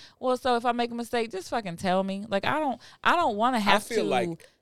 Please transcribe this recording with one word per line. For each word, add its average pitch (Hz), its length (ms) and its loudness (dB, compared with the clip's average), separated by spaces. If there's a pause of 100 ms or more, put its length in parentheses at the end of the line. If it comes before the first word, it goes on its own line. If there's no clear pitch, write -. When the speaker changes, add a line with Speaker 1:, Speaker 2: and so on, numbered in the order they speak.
(200)
Speaker 1:
Well, 254 160 0
so 247 180 0
if 233 100 0
I 247 60 2
make 240 220 -2
a - 20 -8
mistake, 233 380 -4
just 370 180 -10
fucking 196 280 -6
tell 190 260 2
me. 196 240 -6
Like, 196 160 0
I 302 160 2
don't, 269 200 -2 (220)
I 285 140 4
don't 294 200 2
wanna 240 200 2
Speaker 2:
I 220 40 0
Speaker 1:
have 202 220 4
Speaker 2:
feel 208 220 -2
Speaker 1:
to 156 40 -2
Speaker 2:
like, 165 400 -2 (120)